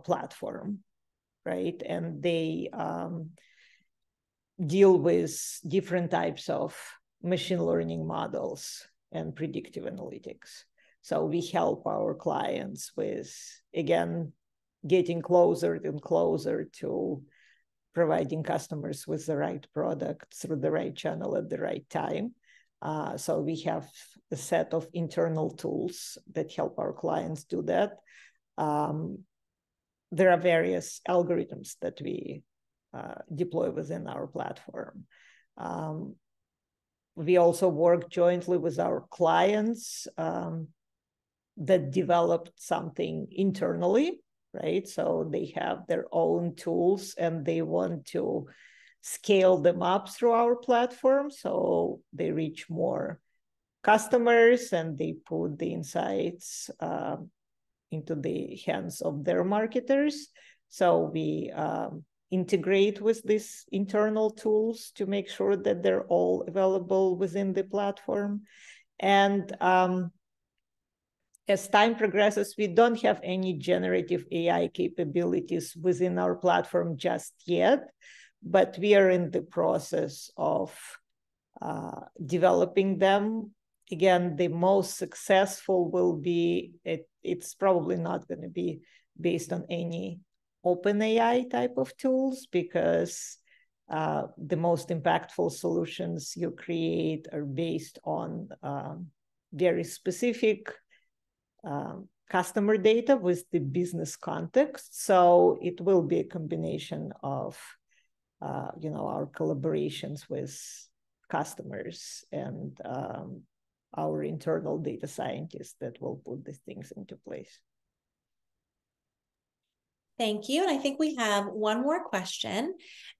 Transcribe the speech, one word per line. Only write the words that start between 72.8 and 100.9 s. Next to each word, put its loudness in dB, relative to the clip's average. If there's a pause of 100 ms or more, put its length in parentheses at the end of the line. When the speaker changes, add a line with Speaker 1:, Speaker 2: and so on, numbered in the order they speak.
Speaker 1:
have 4
any -2
generative 2
A 0
I 4
capabilities -2
within 2
our 2
platform 2
just -4 (100)
yet, 4 (600)
but 2
we 6
are 8
in 2
the -2
process -2
of, -2 (880)
uh, -8 (240)
developing 4
them. 2 (360)
Again, 4
the 2
most 2
successful 2
will 2
be, 0 (120)
it, -6 (160)
it's -6
probably 2
not -4
gonna -8
be -4 (400)
based -2
on -6
any -6 (440)
open 2
A 4
I 4
type 0
of -2
tools, 0
because, 0 (540)
uh, -2 (100)
the -4
most 0
impactful 0
solutions -4
you -4
create -2
are -6
based -6
on, -6 (140)
um, -8 (420)
very 2
specific, -2 (920)